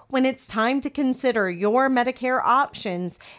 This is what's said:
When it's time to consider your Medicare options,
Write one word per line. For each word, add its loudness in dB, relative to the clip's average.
When 2
it's -2
time 0
to -6
consider 0
your 0
Medicare 0
options, 0